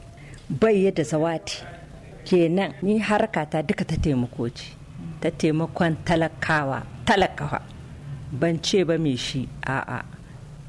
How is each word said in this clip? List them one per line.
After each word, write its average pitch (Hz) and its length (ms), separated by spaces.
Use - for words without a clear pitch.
bai 196 340
ya 190 60
da 170 120
zawati. 156 600
Kenan 170 580
ni 214 160
harkata 196 640
duka 175 220
ta 160 120
taimako 123 580
ce. - 200
Ta 160 100
taimakon 160 720
talakawa, 156 800
talakawa. 185 560
Ban 165 300
ce 190 220
ba 160 140
mai 147 180
shi, - 320
a'a. 127 360